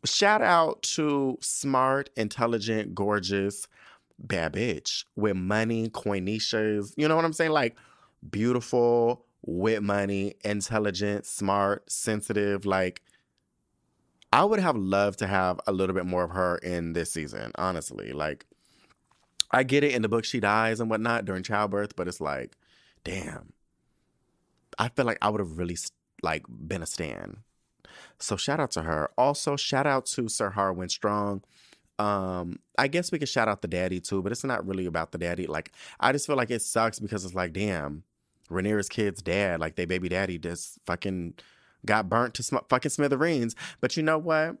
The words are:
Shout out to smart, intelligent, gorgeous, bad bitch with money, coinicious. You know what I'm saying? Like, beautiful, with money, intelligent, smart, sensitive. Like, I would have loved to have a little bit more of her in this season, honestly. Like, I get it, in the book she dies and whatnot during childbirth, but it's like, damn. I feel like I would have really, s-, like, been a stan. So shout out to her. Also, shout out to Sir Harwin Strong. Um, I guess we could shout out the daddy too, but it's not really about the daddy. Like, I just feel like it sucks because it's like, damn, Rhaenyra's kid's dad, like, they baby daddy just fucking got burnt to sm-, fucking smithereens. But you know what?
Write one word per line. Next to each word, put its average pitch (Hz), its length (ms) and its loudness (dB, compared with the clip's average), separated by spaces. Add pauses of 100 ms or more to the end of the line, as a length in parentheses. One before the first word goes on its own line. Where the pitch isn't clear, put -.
Shout 208 380 4
out 170 400 4
to 143 580 0
smart, 135 760 0
intelligent, 110 760 0
gorgeous, 98 760 0 (500)
bad 82 340 -2
bitch 104 520 -4 (120)
with 104 180 2
money, 110 540 0
coinicious. 107 1080 -2
You 151 120 2
know 160 80 4
what 165 80 4
I'm 165 80 2
saying? 160 180 2
Like, 139 260 2 (540)
beautiful, 120 920 2 (200)
with 104 380 2
money, 101 520 0 (100)
intelligent, 104 800 -2
smart, 98 640 0
sensitive. 101 760 0
Like, 95 360 0 (1300)
I 139 120 8
would 208 160 4
have 160 160 2
loved 98 440 2
to 107 60 0
have 92 400 2
a 107 60 2
little 92 220 2
bit 90 120 0
more 90 160 0
of 85 80 -2
her 90 280 0
in 85 340 -4
this 82 200 -2
season, 57 440 -8
honestly. 69 560 -6
Like, 76 340 -6 (1040)
I 127 120 4
get 139 220 4
it, 139 100 2
in 117 80 2
the 110 60 0
book 110 160 0
she 123 160 -4
dies 110 400 2
and 113 100 -2
whatnot 113 340 0
during 92 180 -4
childbirth, 104 540 -2
but 90 120 -4
it's 87 120 -10
like, 71 360 -6 (460)
damn. - 500 -10 (1300)
I 117 100 0
feel 127 160 0
like 117 180 0
I 104 60 4
would 107 120 2
have 82 180 -4
really, 87 160 -2
s-, - 180 -8 (300)
like, 80 260 -2
been 80 340 -8
a - 40 -8
stan. 50 520 -8 (800)
So - 180 -2
shout 143 240 -2
out 135 120 -2
to 80 100 -2
her. 76 360 0
Also, 143 380 2
shout 139 300 0
out 131 200 2
to 117 220 -2
Sir 104 220 0
Harwin 95 380 0
Strong. 101 540 0 (580)
Um, 92 580 0 (180)
I 135 120 4
guess 139 240 0
we 156 80 -2
could 139 80 -2
shout 113 180 4
out 104 160 0
the 92 60 -4
daddy 90 320 0
too, 95 200 -2
but 92 120 -2
it's 120 100 -6
not 113 240 -2
really 95 200 -2
about 82 260 -2
the 87 60 -8
daddy. 87 280 -2
Like, 76 240 -6 (300)
I 131 100 6
just 143 160 -2
feel 147 80 0
like 120 160 0
it 117 100 -2
sucks 113 380 0
because 104 260 -6
it's 90 100 -10
like, 90 180 -2
damn, 82 500 -4 (480)
Rhaenyra's 98 380 0
kid's 104 340 -2
dad, 90 380 0
like, 80 160 -4
they 87 80 -2
baby 90 240 -2
daddy 90 300 -2
just 85 480 -8
fucking 87 480 -4 (520)
got 107 220 2
burnt 117 260 2
to 123 80 -6
sm-, - 140 -2 (120)
fucking - 220 2
smithereens. 139 640 0 (260)
But - 160 0
you 160 60 -2
know 156 160 2
what? 160 420 0